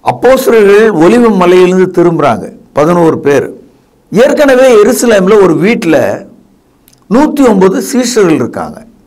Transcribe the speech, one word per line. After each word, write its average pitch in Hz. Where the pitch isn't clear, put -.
அப்போஸ்தலர்கள் 220
ஒலிவ 208
மலையிலிருந்து 185
திரும்புறாங்க, 139
பதினோரு 160
பேர். -
ஏற்கனவே 254
எருசலேம்ல 214
ஒரு 175
வீட்டுல 143
நூத்தி 285
ஒன்பது 190
சீஷர்கள் 220
இருக்காங்க. 95